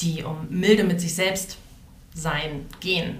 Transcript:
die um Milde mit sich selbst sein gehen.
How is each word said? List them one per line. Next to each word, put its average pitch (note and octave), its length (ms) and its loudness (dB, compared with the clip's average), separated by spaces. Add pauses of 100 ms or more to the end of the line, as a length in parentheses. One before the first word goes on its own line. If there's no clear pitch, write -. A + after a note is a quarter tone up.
die E3 220 0
um D#3+ 280 -6
Milde G3 320 6
mit F3 180 2
sich E3+ 140 -2
selbst F#3+ 420 -2 (560)
sein D3+ 520 -4 (160)
gehen. F3 380 -2